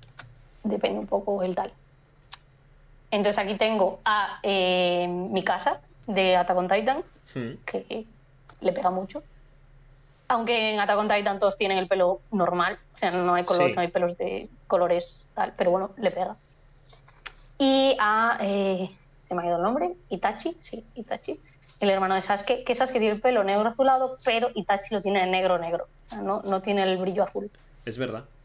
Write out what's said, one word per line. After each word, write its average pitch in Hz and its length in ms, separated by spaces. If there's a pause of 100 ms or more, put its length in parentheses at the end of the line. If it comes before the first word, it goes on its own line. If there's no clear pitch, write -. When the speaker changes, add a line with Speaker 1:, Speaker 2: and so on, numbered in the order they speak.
(640)
Speaker 1:
Depende 208 360
un 208 80
poco 196 360
el 185 120
tal. - 160 (1400)
Entonces 202 320
aquí 202 120
tengo 214 500
a, 214 380
eh, 180 640
Mikasa 185 720 (280)
de 190 300
Attack 180 200
on 180 100
Titan, 220 360 (300)
Speaker 2:
Hmm. 117 200 (120)
Speaker 1:
que 214 400 (560)
le 185 100
pega 180 200
mucho. 190 320 (1040)
Aunque 226 460
en 214 60
Attack 202 180
on 214 120
Titan 208 300
todos 196 180
tienen 196 200
el 185 100
pelo 185 340 (100)
normal, 175 460 (160)
o - 40
sea, 185 140
no 180 220
hay 180 100
color, 175 260
Speaker 2:
Sí. 175 60
Speaker 1:
no 180 60
hay 175 60
pelos 175 300
de - 300 (200)
colores 175 540 (120)
tal, 185 240
pero 185 140
bueno, 190 260
le 208 140
pega. 185 240 (1200)
Y 269 420
a, 214 420
eh, 196 480 (380)
se - 80
me 175 60
ha 175 60
ido 175 100
el 170 60
nombre, 311 320 (140)
Itachi, 220 540
sí, - 220 (100)
Itachi, - 440 (400)
el 202 100
hermano 190 260
de 190 60
Sasuke, 202 420
que 247 120
Sasuke 254 240
tiene 214 160
el 214 60
pelo 247 220
negro 202 260
azulado, 262 540
pero 233 300
Itachi 196 400
lo 202 80
tiene 196 260
negro, 185 300
negro. 170 300 (200)
O - 20
sea, 220 120
no, 202 220
no 196 180
tiene 202 220
el 185 140
brillo 185 260
azul. 202 260 (360)
Speaker 2:
Es 113 120
verdad. 120 260 (220)